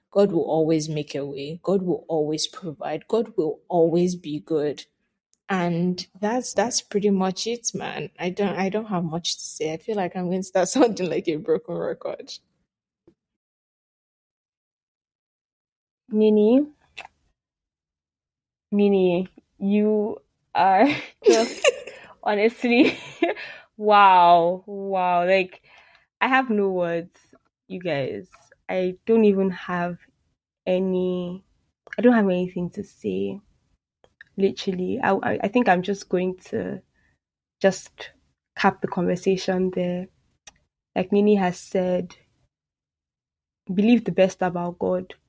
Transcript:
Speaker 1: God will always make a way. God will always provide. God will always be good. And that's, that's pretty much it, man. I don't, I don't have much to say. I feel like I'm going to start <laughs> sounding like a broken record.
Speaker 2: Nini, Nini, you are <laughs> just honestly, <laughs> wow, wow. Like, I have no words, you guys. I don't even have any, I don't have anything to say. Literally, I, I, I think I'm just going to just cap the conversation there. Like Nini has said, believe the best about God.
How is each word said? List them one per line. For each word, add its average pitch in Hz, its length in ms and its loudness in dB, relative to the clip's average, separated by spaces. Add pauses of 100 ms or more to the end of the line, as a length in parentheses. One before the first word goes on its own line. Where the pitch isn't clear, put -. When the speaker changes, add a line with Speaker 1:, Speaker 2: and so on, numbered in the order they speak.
(120)
Speaker 1:
God 202 200 2
will 165 120 0
always 156 460 0
make 151 260 -6
a 139 100 -6
way. 147 380 -10
God 190 180 0
will 180 260 -4
always 156 400 -4
provide. 151 600 -10
God 226 300 -2
will 160 300 -2
always 175 480 2
be 151 240 -10
good. 147 460 -4 (640)
And 180 580 -2 (140)
that's, 240 340 -4
that's 214 280 -2
pretty 202 280 -2
much 190 380 -2
it, 233 260 -6
man. 151 360 -8 (100)
I 175 100 -4
don't, 180 260 -4
I 190 140 -2
don't 220 160 -4
have 185 180 -4
much 165 340 -6
to - 60 -14
say. 156 300 -6
I 165 40 -8
feel 220 180 -6
like 180 200 -4
I'm 180 120 -4
going 185 140 -2
to 190 60 -10
start 180 220 0
<laughs> - 0 -
sounding 196 400 0
like 165 180 -6
a 156 100 -2
broken 170 380 -4
record. 170 560 -10 (3750)
Speaker 2:
Nini, 214 540 6 (2000)
Nini, 190 560 2 (320)
you 208 580 0 (380)
are 190 320 4 (200)
<laughs> - 180 -6
just 233 420 4 (560)
honestly, 233 760 2 (380)
<laughs> - 400 -20
wow, 185 880 6
wow. 185 600 -2
Like, 185 360 0 (600)
I 220 60 2
have 262 220 2
no 202 200 0
words, 175 480 -4 (500)
you 185 120 -12
guys. 139 480 -6 (420)
I 185 280 -2 (100)
don't 226 180 6
even 190 240 4
have 175 480 -6 (720)
any, 185 760 -2 (540)
I 202 60 -4
don't 247 100 6
have 202 160 4
anything 180 420 -2
to 202 120 -10
say. 196 560 -6 (960)
Literally, 190 640 -2
I, 196 140 2
I, - 280 -2
I 202 60 0
think 240 180 2
I'm 180 140 4
just 196 260 -6
going 185 300 -2 (120)
to 196 320 -6 (800)
just - 500 -2 (440)
cap 190 260 -2
the 196 60 -6
conversation 185 840 -2
there. 180 360 -6 (880)
Like 185 160 -4
Nini 208 240 4
has 180 240 -2
said, 180 560 -4 (1600)
believe 220 320 4
the 180 60 -4
best 185 300 2
about 175 380 -4
God. 185 340 -4 (160)